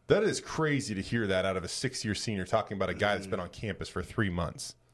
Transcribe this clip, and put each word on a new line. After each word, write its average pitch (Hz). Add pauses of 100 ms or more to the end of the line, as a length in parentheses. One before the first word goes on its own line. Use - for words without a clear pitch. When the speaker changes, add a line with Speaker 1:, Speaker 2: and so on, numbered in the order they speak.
Speaker 1:
That 196
is 180
crazy 143
to 95
hear 113
that 95
out 95
of 87
a 87
six-year -
senior 98
talking 104
about 95
a 92
guy 104
that's 95
Speaker 2:
Mm-hmm. 92
Speaker 1:
been 98
on 87
campus -
for 90
three 98
months. - (200)